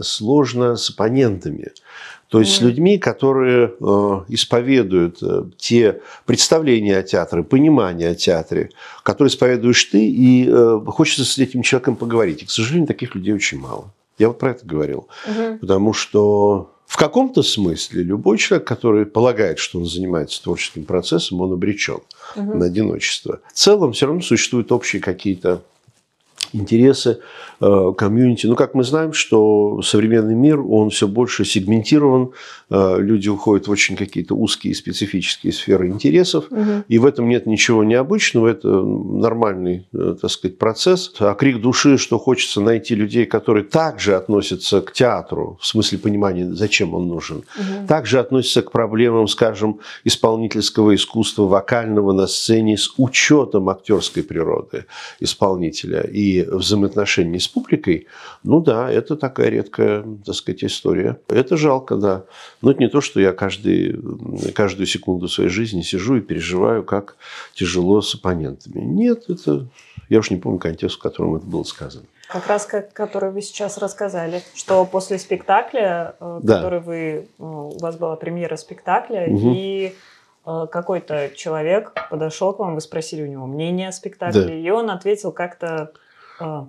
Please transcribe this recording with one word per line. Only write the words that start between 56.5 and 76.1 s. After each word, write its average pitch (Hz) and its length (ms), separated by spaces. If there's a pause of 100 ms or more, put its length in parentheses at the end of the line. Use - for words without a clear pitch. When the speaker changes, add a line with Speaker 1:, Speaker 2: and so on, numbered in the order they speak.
Speaker 1:
с - 80
публикой, - 600 (360)
ну 147 180
да, 143 300
это 151 240
такая 127 340
редкая, 110 540 (220)
так 95 100
сказать, - 280
история. 101 640
Это 123 300
жалко, 135 380
да. 98 280 (380)
Но 123 100
это 135 80
не 127 100
то, 143 120
что - 180
я 98 140
каждый, 95 640 (580)
каждую 95 340
секунду 92 400
своей 90 220
жизни 101 320
сижу 98 360
и 107 40
переживаю, 92 640
как - 320 (380)
тяжело 92 480
с - 140
оппонентами. 82 680
Нет, 220 480
это... 147 380 (420)
я 110 100
уж 104 120
не 95 60
помню 92 220
контекст, 82 380
в - 40
котором 85 340
это 82 100
было 85 180
сказано. - 420 (240)
Speaker 2:
Как - 180
раз 208 180
как, 202 280
который 196 380
вы 196 100
сейчас 202 360
рассказали, 185 640 (140)
что 190 300
после 185 320
спектакля, 190 1000